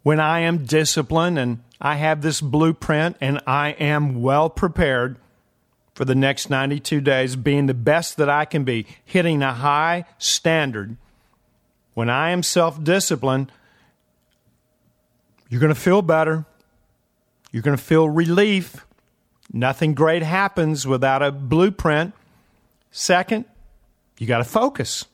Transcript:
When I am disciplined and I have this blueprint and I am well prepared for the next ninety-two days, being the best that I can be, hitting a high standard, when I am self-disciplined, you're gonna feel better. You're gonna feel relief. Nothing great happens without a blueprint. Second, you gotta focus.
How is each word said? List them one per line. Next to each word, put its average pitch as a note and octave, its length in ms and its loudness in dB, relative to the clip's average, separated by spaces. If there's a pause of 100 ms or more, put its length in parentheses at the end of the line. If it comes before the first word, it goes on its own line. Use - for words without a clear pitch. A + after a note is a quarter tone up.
When D#3 180 2
I D#3 200 0
am E3 260 -2
disciplined D#3 720 0
and B2 240 -4 (180)
I D3 160 -2
have D3+ 260 0
this D3+ 180 -2
blueprint D#3 800 0
and C#3 260 -2
I D3 260 -2
am D3 500 -2
well D3 280 2
prepared C3+ 680 0 (760)
for C3+ 120 -4
the C3 100 0
next C3+ 340 0
ninety-two C#3+ 520 -2
days, C3 340 0
being C#3+ 300 0
the C3 80 0
best D3 420 0
that D3 140 0
I D3+ 160 0
can C#3+ 180 -4
be, A#2 240 -4 (160)
hitting E3 400 0
a C3 100 0
high D3+ 520 0 (120)
standard, B2 800 -2 (960)
when A#2 160 -2
I D3 200 0
am F3+ 120 0
self-disciplined, D3+ 1080 0 (2000)
you're A#2+ 120 -2
gonna D3+ 140 4
feel F#3+ 260 2
better. D#3+ 440 0 (1040)
You're A#2+ 100 -6
gonna C#3+ 140 2
feel D#3+ 340 2
relief. F3 760 0 (680)
Nothing C#3 420 0
great D#3+ 300 2
happens D#3 640 -2
without C3+ 340 2
a C#3+ 80 2
blueprint. D#3 840 0 (760)
Second, F#3+ 540 0 (720)
you A2 80 -8
gotta A#2+ 200 0
focus. A#3 680 -2